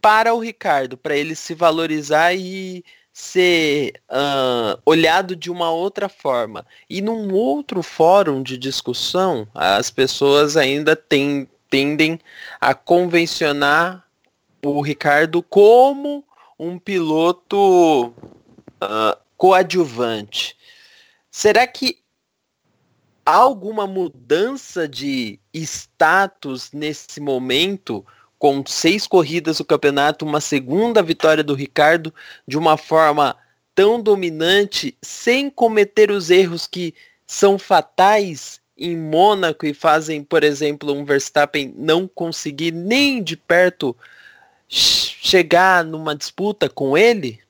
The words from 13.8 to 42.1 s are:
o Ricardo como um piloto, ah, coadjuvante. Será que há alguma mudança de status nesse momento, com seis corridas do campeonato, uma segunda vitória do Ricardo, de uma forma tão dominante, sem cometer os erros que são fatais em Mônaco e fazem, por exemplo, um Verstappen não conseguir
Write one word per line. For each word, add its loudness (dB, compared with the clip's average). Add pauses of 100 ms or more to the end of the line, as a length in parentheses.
o -2
Ricardo 0
como 4 (340)
um -10
piloto, 2 (680)
ah, -2 (180)
coadjuvante. 0 (760)
Será 2
que -8 (1300)
há 2
alguma 2
mudança -4
de -8 (140)
status -4
nesse -10
momento, -4 (320)
com 2
seis -2
corridas 0
do -6
campeonato, 0
uma -2
segunda 0
vitória 0
do -4
Ricardo, 0 (320)
de -6
uma 2
forma 2 (380)
tão 4
dominante, 0
sem -2
cometer 2
os -2
erros 2
que -10 (320)
são 2
fatais 0 (160)
em -6
Mônaco 0
e -4
fazem, 0
por 0
exemplo, -2
um -8
Verstappen -2
não 0
conseguir -8